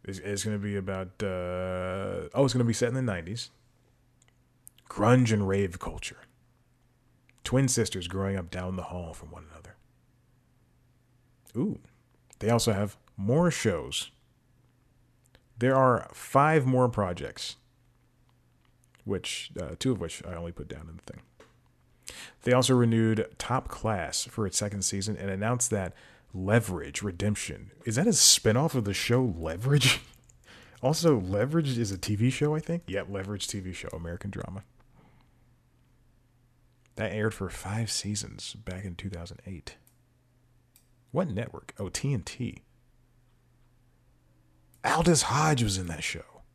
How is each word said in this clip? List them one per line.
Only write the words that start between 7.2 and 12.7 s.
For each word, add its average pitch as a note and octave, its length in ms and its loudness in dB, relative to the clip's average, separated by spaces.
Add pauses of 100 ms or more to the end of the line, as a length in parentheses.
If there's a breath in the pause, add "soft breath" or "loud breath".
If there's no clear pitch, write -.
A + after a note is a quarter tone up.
Twin C3+ 240 2
sisters G2 400 0
growing G2 280 -2
up F2 140 -6
down F#2 260 -6
the F#2 80 -6
hall F2 300 -8
from D#2 160 -16
one E2 220 -18
another. F2 240 -20 (1800)
Ooh. E3 240 -2 (600)
They G#2+ 100 0
also A#2 240 4